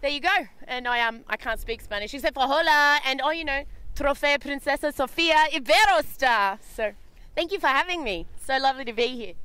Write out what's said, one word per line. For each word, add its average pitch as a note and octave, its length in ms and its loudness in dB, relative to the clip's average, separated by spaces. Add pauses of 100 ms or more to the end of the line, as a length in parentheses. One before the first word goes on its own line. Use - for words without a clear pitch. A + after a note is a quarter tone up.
there C#4+ 80 0
you C#4+ 100 -4
go. F4+ 260 0 (220)
And B3 180 -6
I, A#3+ 140 0
um, A3+ 280 -2
I G#3+ 80 -2
can't A3+ 220 -6
speak A3+ 220 -8
Spanish G#3 340 -8
except C#4+ 200 -2
for C4+ 100 2
hola D4 600 4
and, C4 180 -2
oh, D4 80 2
you E4 140 -4
know, C#4 200 -4 (320)
Trofeo C#4+ 420 2
Princesa C#4+ 560 -2
Sofia D#4 580 4
Iberostar. C#4 1080 2
So G#3+ 300 -6 (420)
thank E4 160 -2
you G4 80 -4
for D#4+ 80 0
having D#4+ 380 2
me. F#3 220 -4 (140)
So C4 160 -2
lovely C4+ 280 0
to A#3+ 80 -6
be A#3 420 -2 (100)